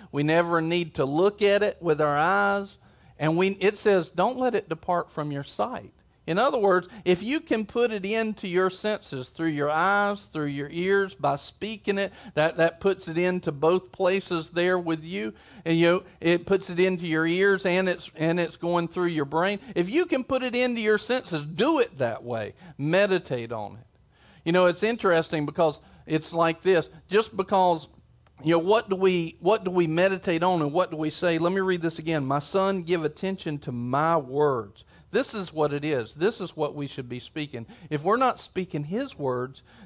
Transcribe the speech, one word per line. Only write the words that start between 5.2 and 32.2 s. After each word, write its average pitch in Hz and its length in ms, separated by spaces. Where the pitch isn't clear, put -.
your 143 120
sight." 240 480
In 165 120
other 269 200
words, 190 300
if 180 180
you 269 200
can 220 240
put 240 260
it 196 140
into 214 420
your 185 220
senses 185 580
through 165 220
your 147 200
eyes, 202 540
through 156 220
your 143 240
ears, 190 460
by 143 200
speaking 202 640
it, 196 160
that, 160 220
that 165 220
puts 190 300
it 160 80
into 180 340
both 160 400
places 180 600
there 180 280
with 165 240
you. 202 300
And, 165 120
you 165 80
know, 175 180
it 170 240
puts 190 240
it 175 100
into 185 280
your 160 200
ears 190 380
and 185 240
it's, 175 260
and 175 240
it's 165 160
going 170 320
through 175 200
your 156 180
brain. 175 340
If 175 140
you 330 160
can 269 180
put 262 200
it 240 120
into 247 240
your 214 180
senses, 202 460
do 240 360
it - 180
that 117 260
way. 113 300
Meditate 160 720
on 104 220
it. 113 140
You 165 80
know, 180 140
it's 175 160
interesting 175 600
because 151 320
it's 156 260
like 165 300
this. 180 260
Just 214 260
because, 185 540
you 156 100
know, 170 80
what 202 300
do 190 60
we, 185 460
what 190 240
do 185 60
we 180 160
meditate 175 540
on 180 200
and 143 100
what 170 180
do 160 60
we 156 140
say? 165 280
Let 170 140
me 196 80
read 185 220
this 165 180
again. 156 260